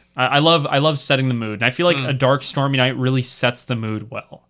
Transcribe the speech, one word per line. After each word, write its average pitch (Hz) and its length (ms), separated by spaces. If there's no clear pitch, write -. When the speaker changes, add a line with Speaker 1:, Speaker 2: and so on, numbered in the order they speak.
Speaker 1:
I, 127 100
I 143 120
love, 156 280
I 139 120
love 147 200
setting 131 300
the 123 60
mood. 110 260
And 117 40
I 123 60
feel 170 160
like 170 120
Speaker 2:
Mm. 131 100
Speaker 1:
a 143 60
dark, 135 280
stormy 139 360
night 127 180
really 127 260
sets - 420
the 120 120
mood 110 340
well. - 400